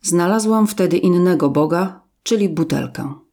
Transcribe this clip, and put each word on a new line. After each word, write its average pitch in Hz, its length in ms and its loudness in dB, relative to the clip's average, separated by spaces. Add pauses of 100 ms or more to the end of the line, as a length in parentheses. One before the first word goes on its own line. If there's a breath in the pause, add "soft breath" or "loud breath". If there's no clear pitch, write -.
Znalazłam 214 640 0
wtedy 185 320 0
innego 175 520 2
Boga, 160 500 -2 (220)
czyli 208 260 0
butelkę. 147 680 -4 (180)